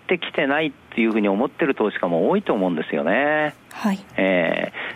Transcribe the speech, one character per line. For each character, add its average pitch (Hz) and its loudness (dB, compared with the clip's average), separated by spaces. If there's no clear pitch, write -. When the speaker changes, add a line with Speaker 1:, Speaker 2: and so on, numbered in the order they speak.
Speaker 1:
て 180 0
き - -10
て 156 0
な 143 2
い 160 0
っ 139 -4
て 120 -2
い 113 4
う 110 2
ふ 107 0
う 113 2
に 104 2
思 101 2
っ - -2
て - -2
る 135 2
投 107 2
資 - -10
家 95 0
も 85 2
多 175 2
い 208 0
と 170 -2
思 98 2
う - 2
ん 85 0
で - -4
す - -6
よ 73 0
ね。 147 0
Speaker 2:
は 208 -2
い。 190 -2
Speaker 1:
え 90 0